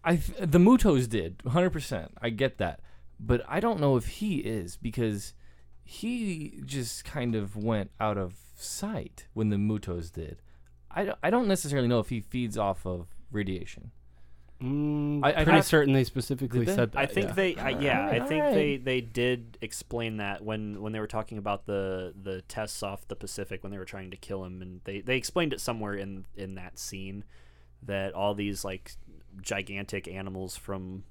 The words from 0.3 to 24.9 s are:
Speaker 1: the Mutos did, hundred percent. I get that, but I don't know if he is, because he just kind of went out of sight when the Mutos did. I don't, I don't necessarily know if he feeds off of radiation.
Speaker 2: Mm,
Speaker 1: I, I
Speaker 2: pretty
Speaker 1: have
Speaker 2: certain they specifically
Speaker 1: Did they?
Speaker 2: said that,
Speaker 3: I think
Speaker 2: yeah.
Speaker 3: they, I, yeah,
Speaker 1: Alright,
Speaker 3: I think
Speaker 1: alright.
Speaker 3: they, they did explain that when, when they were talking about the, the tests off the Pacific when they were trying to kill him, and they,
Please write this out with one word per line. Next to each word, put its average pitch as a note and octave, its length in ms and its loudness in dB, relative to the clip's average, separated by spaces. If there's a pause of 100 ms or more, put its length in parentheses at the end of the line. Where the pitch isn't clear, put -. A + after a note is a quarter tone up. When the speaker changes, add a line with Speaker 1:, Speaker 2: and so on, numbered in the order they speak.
Speaker 1:
the E3+ 180 6
Mutos F3 500 10
did, F2+ 380 -2
hundred F3 240 4
percent. A2 500 -4
I A#2 100 0
get B2+ 280 0
that, F2 220 -2 (400)
but A#2+ 260 2
I D#3+ 140 0
don't A3 180 2
know C#3 180 6
if A2+ 120 2
he F3+ 300 -2
is, G2 380 -4
because A2 580 -2 (500)
he G#3 840 -6
just C3 380 -6
kind B2 320 -2
of G2+ 200 -4
went G#2+ 340 0 (100)
out G#2 180 0
of F#2 160 -4 (220)
sight - 800 -8
when A2 160 2
the G2+ 60 2
Mutos G2 560 -2
did. D#2 300 -10 (480)
I F#3+ 140 -2
don't, - 180 -4
I E3 80 2
don't A#3 180 4
necessarily C#3+ 400 2
know B2 120 6
if G2+ 80 -2
he A#2+ 120 -2
feeds A#2 360 -4
off G2 300 0
of F2 220 -4 (220)
radiation. F#2+ 600 -4 (720)
Speaker 2:
Mm, D3 600 0
Speaker 1:
I, C#3 60 6
I D3+ 60 6
Speaker 2:
pretty D#3+ 180 6
Speaker 1:
have D#3 140 8
Speaker 2:
certain C#3+ 260 8
they C3+ 100 8
specifically B2+ 580 0
Speaker 1:
Did A2 80 2
they? F#2+ 60 2
Speaker 2:
said A2+ 180 2
that, C3+ 60 0
Speaker 3:
I C#3 80 4
think F#3+ 220 0
Speaker 2:
yeah. - 60 -4
Speaker 3:
they, F#3 220 2
I, C3 140 -2
yeah, C3+ 300 2
Speaker 1:
Alright, G2+ 220 2
Speaker 3:
I C4+ 40 -2
think D4+ 160 2
Speaker 1:
alright. C#4+ 120 4
Speaker 3:
they, D3 240 4
they B2+ 220 0
did A#2+ 600 0
explain A2+ 560 -6
that G2+ 260 -4
when, G#2+ 400 -4
when G#2+ 100 -4
they A2 60 -4
were G#2+ 80 -2
talking A2 320 -4
about G2+ 280 -2
the, F#2+ 540 -2
the F#2+ 220 -6
tests - 400 -6
off G2 240 -8
the - 80 -8
Pacific G2 480 -8
when G2 80 -8
they G2+ 80 -8
were F#2 60 -8
trying F#2+ 260 -10
to F#2+ 60 -12
kill F#2+ 280 -8
him, F#2 160 -10
and F#2 240 -12
they, G2 160 -6